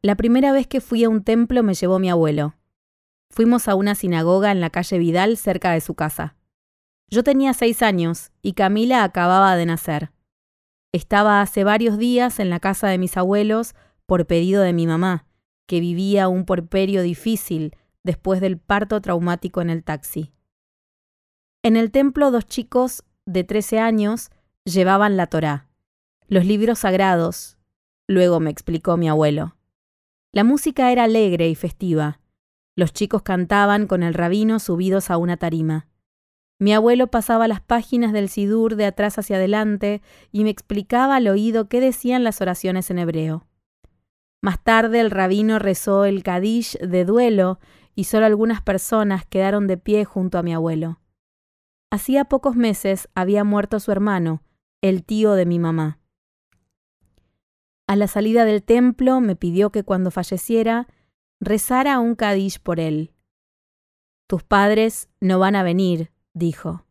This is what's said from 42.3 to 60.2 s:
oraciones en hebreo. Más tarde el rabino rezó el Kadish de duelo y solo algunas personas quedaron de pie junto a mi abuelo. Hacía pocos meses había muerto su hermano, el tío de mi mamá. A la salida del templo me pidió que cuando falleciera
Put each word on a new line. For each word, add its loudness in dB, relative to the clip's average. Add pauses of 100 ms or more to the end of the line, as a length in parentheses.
oraciones -4
en -2
hebreo. -4 (920)
Más -4
tarde 2
el 2
rabino 0
rezó 0
el 0
Kadish -2
de 0
duelo 2 (380)
y -4
solo 2
algunas 2
personas -2
quedaron 0
de -2
pie 0
junto -4
a -2
mi -2
abuelo. -4 (880)
Hacía 0
pocos 0
meses -2
había 0
muerto -2
su -6
hermano, -2 (360)
el 0
tío 0
de 2
mi 0
mamá. -2 (1900)
A 0
la 2
salida 2
del 2
templo 4
me 0
pidió 0
que -2
cuando -2
falleciera -2 (540)